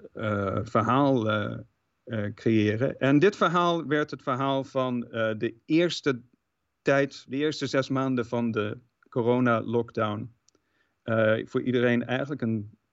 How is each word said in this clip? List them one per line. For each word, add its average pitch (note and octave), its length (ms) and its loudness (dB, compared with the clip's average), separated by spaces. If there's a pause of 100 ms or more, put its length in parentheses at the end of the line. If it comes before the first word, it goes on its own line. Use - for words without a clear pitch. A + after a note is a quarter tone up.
(140)
eh, G2+ 500 -2
verhaal, A#2+ 680 2
eh, G#2+ 280 -2 (460)
eh, G#2+ 300 -6
creëren. A2 640 0
En C#3 200 4
dit G3 160 4
verhaal F3 520 0
werd D3+ 240 0
het C3 100 -12
verhaal C3+ 420 -2
van, B2+ 440 -4
eh, A2 300 -2
de A2+ 180 -4 (100)
eerste D#3 560 0 (600)
tijd, C#3 460 0
de B2 100 -8
eerste D3 300 -2
zes C3+ 220 -2
maanden C3 360 0
van A#2 260 -2
de G#2+ 260 -4 (640)
corona-lockdown. A2+ 880 0 (720)
Eh, A2 420 2
voor B2+ 160 -4
iedereen A#2+ 440 2
eigenlijk C3 360 -6
een A2 360 -4 (160)